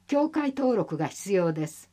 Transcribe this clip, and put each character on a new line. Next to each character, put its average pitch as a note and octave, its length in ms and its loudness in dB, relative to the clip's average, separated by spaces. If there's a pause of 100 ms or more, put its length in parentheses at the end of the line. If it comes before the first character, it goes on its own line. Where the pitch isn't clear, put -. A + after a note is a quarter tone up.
協 D4 220 2
会 C#4+ 240 -2
登 C4 220 2
録 F3 220 0
が D3 100 0
必 - 260 -4
要 E3+ 200 2
で D#3 140 -4
す。 - 260 -16